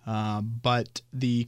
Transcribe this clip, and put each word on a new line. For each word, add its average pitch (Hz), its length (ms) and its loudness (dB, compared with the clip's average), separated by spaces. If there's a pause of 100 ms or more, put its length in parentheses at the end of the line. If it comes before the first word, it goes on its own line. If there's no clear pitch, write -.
Uh, 107 360 0
but 117 600 -2 (100)
the 120 360 2